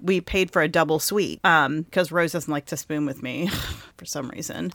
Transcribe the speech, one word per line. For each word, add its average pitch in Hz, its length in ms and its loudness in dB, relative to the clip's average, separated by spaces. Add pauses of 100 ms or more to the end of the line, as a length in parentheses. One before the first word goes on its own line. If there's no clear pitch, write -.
we 180 200 2
paid 185 320 0
for 170 100 4
a 156 60 4
double 160 320 2
suite." 170 420 0
Um, 156 480 4
'cause 180 220 0
Rose 170 200 2
doesn't 160 200 -4
like 143 140 -2
to 160 100 -6
spoon 151 280 -4
with 135 160 -4
me 127 280 -4 (240)
<laughs> - 240 -16
for - 80 -18
some 139 260 -6
reason. - 440 -8